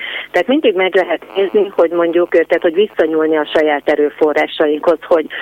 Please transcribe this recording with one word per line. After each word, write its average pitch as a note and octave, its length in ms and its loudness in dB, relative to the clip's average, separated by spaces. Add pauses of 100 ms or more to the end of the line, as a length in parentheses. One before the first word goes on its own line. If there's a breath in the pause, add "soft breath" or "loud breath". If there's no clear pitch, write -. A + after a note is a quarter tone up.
(320 loud breath)
Tehát F3+ 160 -2
mindig C4 280 2
meg F#3 200 0
lehet F3+ 260 0 (140)
nézni, G3 400 0
hogy E3 160 2
mondjuk, E3+ 420 0
ö, E3 100 4
tehát, E3 200 -2
hogy E3+ 100 0
visszanyúlni D#3+ 640 0
a D3+ 160 -2
saját D3+ 360 0
erőforrásainkhoz, D3+ 1160 0
hogy D#3 200 0 (140 loud breath)